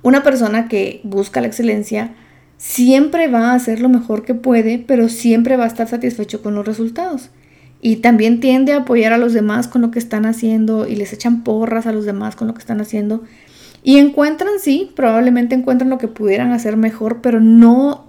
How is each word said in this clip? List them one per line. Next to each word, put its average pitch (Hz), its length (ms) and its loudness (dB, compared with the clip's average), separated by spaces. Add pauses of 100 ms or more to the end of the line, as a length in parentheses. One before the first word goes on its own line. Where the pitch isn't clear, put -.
Una 277 200 4
persona 233 460 0
que 196 340 -4
busca 202 380 -4
la 233 60 -4
excelencia 220 640 -4 (420)
siempre 294 720 2
va 240 240 0
a 254 40 2
hacer 233 260 -2
lo 254 80 2
mejor 226 340 0
que 247 120 -4
puede, 233 440 0
pero 240 300 0
siempre 233 480 2
va 240 80 0
a - 20 -2
estar 226 220 -6
satisfecho 233 520 -6
con 208 140 -6
los 208 100 -6
resultados. 233 640 -6 (520)
Y 220 160 0
también 226 420 2
tiende 262 320 2
a 285 60 2
apoyar 233 340 0
a 233 60 2
los 240 160 0
demás 220 340 -2
con 240 140 -2
lo 233 100 -2
que 240 80 -6
están 214 260 -4
haciendo 220 640 -2
y 214 80 -6
les 202 160 -6
echan 233 320 -2
porras 226 440 -4
a 226 40 -2
los 214 140 -4
demás 208 320 -6
con 226 100 -6
lo 226 60 -6
que 233 80 -16
están 214 180 -6
haciendo. 214 440 -6 (600)
Y 269 140 6
encuentran, 302 640 2
sí, 311 340 -2
probablemente 240 600 0
encuentran 254 340 0
lo 262 80 -2
que 240 100 -6
pudieran 220 460 -2
hacer 220 240 -2
mejor, 220 440 -2
pero 233 200 2
no 233 680 6